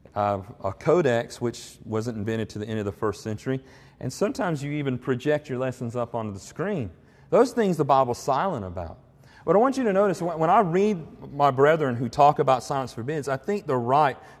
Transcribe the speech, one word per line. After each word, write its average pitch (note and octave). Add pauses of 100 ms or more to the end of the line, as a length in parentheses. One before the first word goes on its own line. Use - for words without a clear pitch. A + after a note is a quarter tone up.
(160)
of G2+ (160)
a G2
codex, C3
which -
wasn't A2
invented A2
to -
the G#2
end A2
of G#2
the G2+
first G#2
century, C3 (380)
and B2
sometimes F3
you C#3+
even C#3
project C#3+
your B2+
lessons B2+
up A#2+
onto A2
the G2
screen." D#3+ (400)
Those B3+
things G3+
the D3+
Bible's C3+
silent C#3+
about. F2 (460)
But E3
I G3
want C4
you C4+
to G#3+
notice, F#3+
when, E3+
when D#3+
I G3+
read F3+
my C#3+
brethren C#3
who A#2+
talk D3+
about C3
silence C3+
forbids, C3+
I C3+
think G3+
they're C3+
right. C3 (240)